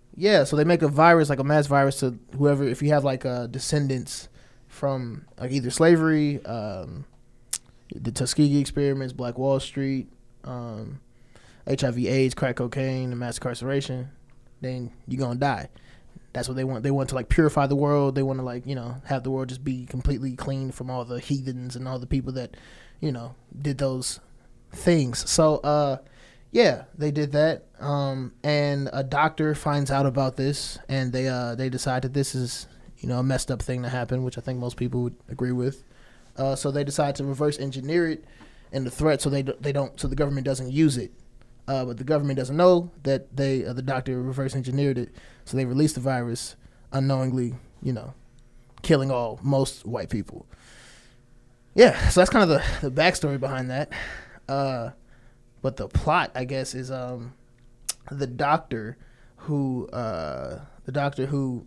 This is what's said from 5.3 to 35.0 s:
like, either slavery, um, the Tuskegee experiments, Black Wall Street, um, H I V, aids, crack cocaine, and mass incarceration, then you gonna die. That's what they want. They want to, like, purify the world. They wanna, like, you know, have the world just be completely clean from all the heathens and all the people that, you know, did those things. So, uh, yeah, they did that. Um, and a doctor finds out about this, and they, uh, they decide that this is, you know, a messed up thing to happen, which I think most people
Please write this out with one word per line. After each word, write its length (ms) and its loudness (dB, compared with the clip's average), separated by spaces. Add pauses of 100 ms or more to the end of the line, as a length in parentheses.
like, 120 -6
either 200 -2
slavery, 760 4
um, 600 -8 (920)
the 160 -6
Tuskegee 480 2
experiments, 520 -2
Black 280 -8
Wall 200 2
Street, 480 -4 (360)
um, 560 -10 (680)
H 180 0
I 60 2
V, 180 0
aids, 280 2
crack 220 -2
cocaine, 520 -4
and 100 -6
mass 180 -6
incarceration, 720 -4 (520)
then 280 -8 (160)
you 100 -4
gonna 220 -2
die. 300 -2 (640)
That's 140 -4
what 100 -6
they 60 -2
want. 200 -4
They 80 0
want 180 0
to, 60 -4
like, 140 -4
purify 380 6
the 80 2
world. 400 2
They 80 0
wanna, 200 -2
like, 220 -8
you 100 -4
know, 200 -8 (100)
have 180 -2
the 60 -4
world 200 -2
just 140 -10
be 220 -4
completely 500 -2
clean 360 -4
from 180 -10
all 160 -6
the 140 -6
heathens 560 -4
and 120 -8
all 120 -6
the 80 -10
people 260 -2
that, 220 -8 (440)
you 120 -2
know, 240 -10 (260)
did 160 -2
those 420 -4 (520)
things. 580 2
So, 280 4
uh, 400 2 (540)
yeah, 340 4 (120)
they 140 0
did 220 -2
that. 320 2 (140)
Um, 540 -4 (100)
and 500 0
a 100 -2
doctor 500 0
finds 380 0
out 140 2
about 300 0
this, 440 -2 (100)
and 240 -2
they, 140 -2
uh, 280 -2
they 140 -2
decide 320 -2
that 120 -4
this 200 0
is, 340 -4 (300)
you 120 -6
know, 100 0
a 40 0
messed 280 0
up 100 -4
thing 220 -4
to 60 -6
happen, 340 -2
which 140 -6
I 40 -8
think 180 -6
most 180 -6
people 260 -2